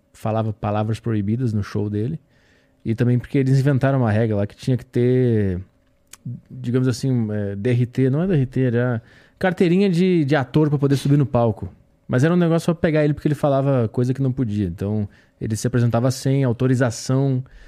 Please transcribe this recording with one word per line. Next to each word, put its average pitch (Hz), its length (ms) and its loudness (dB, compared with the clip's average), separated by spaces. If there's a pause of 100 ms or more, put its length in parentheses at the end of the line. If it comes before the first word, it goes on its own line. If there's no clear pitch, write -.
(100)
falava 110 440 -4
palavras 107 440 -4
proibidas 110 540 -2
no 107 100 0
show 104 280 -4
dele. 110 280 -4 (640)
E 113 120 -2
também 123 240 2
porque - 180 -4
eles 135 240 2
inventaram 135 380 2
uma 117 120 2
regra 107 260 0
lá 101 100 0
que - 100 -14
tinha - 180 -2
que 113 120 -6
ter, 120 760 0 (920)
digamos 127 380 -2
assim, 123 420 0
é, 104 260 -4
D 101 160 -2
R 123 120 2
T, 131 240 0
não 143 140 0
é 185 40 -2
D 196 100 0
R 131 100 2
T, 131 160 -4
era 120 400 0 (360)
carteirinha 185 520 2
de, 175 340 2
de 135 100 2
ator 147 360 2
pra 147 80 0
poder 139 180 2
subir 143 220 2
no 139 80 2
palco. 117 420 0 (400)
Mas 127 160 2
era 165 80 2
um 180 60 2
negócio 170 360 2
pra - 60 -8
pegar 151 240 2
ele 151 80 2
porque 147 160 -4
ele 147 60 0
falava 139 580 2
coisa 127 220 0
que 131 80 -4
não 131 100 0
podia. 104 340 -2
Então, 101 400 -4 (320)
ele 110 180 -4
se - 100 -4
apresentava 120 440 0
sem 135 320 -2
autorização, 131 1000 0 (240)